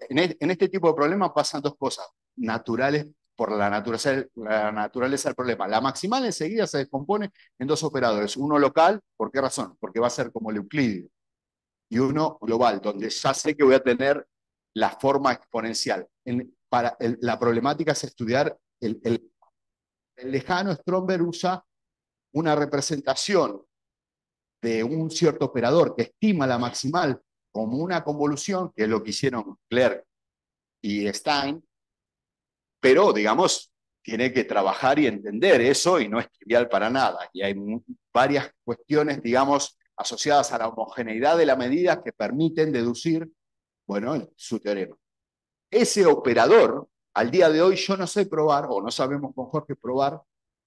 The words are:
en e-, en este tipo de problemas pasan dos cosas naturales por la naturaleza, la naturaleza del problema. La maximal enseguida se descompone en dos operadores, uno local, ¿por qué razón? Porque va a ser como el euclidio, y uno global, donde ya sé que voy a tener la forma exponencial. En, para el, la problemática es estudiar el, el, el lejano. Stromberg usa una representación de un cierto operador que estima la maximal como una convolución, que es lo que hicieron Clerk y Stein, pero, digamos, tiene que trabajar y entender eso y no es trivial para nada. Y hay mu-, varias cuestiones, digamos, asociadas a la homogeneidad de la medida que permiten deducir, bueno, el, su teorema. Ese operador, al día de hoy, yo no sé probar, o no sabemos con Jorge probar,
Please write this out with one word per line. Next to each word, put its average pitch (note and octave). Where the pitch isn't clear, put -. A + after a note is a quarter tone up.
en C3+
e-, F3+
en D3
este F#3
tipo F3+
de D#3
problemas E3+
pasan C#3+
dos C#3+
cosas -
naturales B2+
por A2+
la G#2
naturaleza, A2+
la G#2+
naturaleza B2+
del B2
problema. A2
La G#2+
maximal G3+
enseguida G3
se D3
descompone F3
en C3
dos D3
operadores, A#2
uno D3
local, D#3+
¿por G#2+
qué C3
razón? B2
Porque G2+
va A#2+
a -
ser A#2+
como A2
el G#2+
euclidio, G2+
y A2+
uno D3+
global, A2+
donde G#2
ya -
sé D3+
que D3
voy C3
a C3
tener C3
la G#2+
forma C#3
exponencial. A2
En, B2
para A#2+
el, A#2
la A#2
problemática C#3
es -
estudiar B2+
el, A2+
el, -
el B2+
lejano. F3+
Stromberg F#3
usa F3+
una D3+
representación C#3+
de A2+
un D#3+
cierto D3+
operador C3
que A#2+
estima F3
la B2
maximal C3+
como A2+
una E3
convolución, D3
que G#2+
es A2
lo A2
que A2
hicieron B2
Clerk A#2+
y G#2
Stein, D3
pero, D3
digamos, A2
tiene A#2+
que B2
trabajar G#2+
y C#3+
entender A2
eso D3
y G#2+
no A2
es -
trivial A#2+
para G2+
nada. F#2+
Y F2+
hay G2
mu-, G#2+
varias C3+
cuestiones, D3
digamos, C3+
asociadas C3
a A#2+
la A2+
homogeneidad A2+
de D#3+
la C3
medida D3+
que A#2
permiten D#3
deducir, C3+
bueno, G#2
el, C3
su -
teorema. G2+
Ese G#3
operador, C3
al A#2+
día E3
de D#3
hoy, F#3+
yo F#3+
no F#3
sé G3
probar, D3+
o G#2
no A2
sabemos C#3
con B2+
Jorge D3
probar, C#3